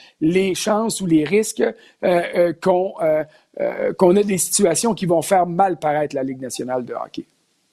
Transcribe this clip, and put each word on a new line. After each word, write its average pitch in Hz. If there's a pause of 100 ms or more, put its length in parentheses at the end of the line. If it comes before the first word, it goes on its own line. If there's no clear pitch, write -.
(200)
les 180
chances 214
ou 190
les 156
risques, 214
euh, 233 (320)
euh, 175
qu'on, 185
euh, 156 (360)
euh, -
qu'on 180
ait 208
des 202
situations 196
qui 190
vont 170
faire 180
mal 180
paraître 151
la 135
Ligue 131
nationale 127
de 120
hockey. 117 (480)